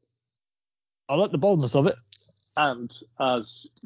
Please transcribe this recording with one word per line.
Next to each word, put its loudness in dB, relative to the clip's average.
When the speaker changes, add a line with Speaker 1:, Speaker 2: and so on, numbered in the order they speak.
Speaker 1:
I 2
like 4
the -2
boldness 4
of 6
it. 2
Speaker 2:
And -2
as -2